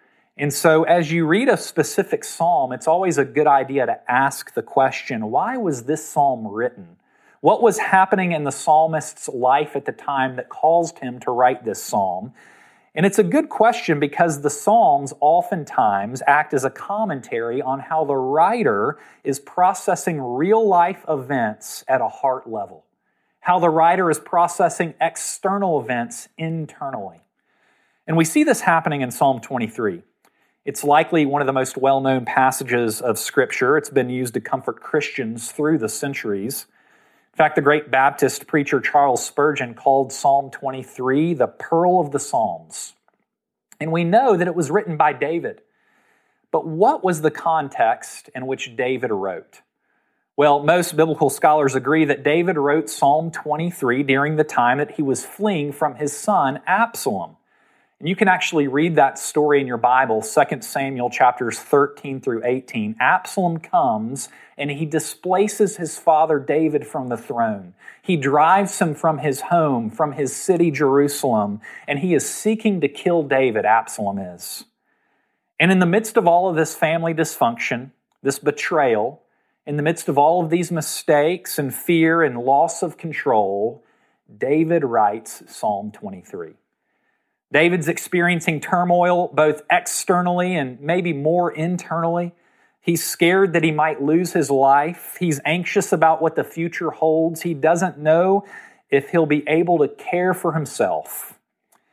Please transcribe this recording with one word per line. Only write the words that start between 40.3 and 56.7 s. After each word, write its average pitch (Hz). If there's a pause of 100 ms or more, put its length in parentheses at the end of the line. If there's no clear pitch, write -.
twenty-three 135
the 123
pearl 180
of 147
the 143
Psalms. - (840)
And 160
we 170
know 208
that 180
it 165
was 156
written 175
by 151
David. 143 (920)
But 160
what 196
was 170
the 151
context 139
in 127
which 127
David 123
wrote? 95 (760)
Well, 147
most 165
biblical 156
scholars 151
agree 139
that 143
David 165
wrote 147
Psalm 156
twenty-three 151
during 139
the 151
time 135
that 147
he -
was 135
fleeing 175
from 147
his 147
son 147
Absalom. 170 (600)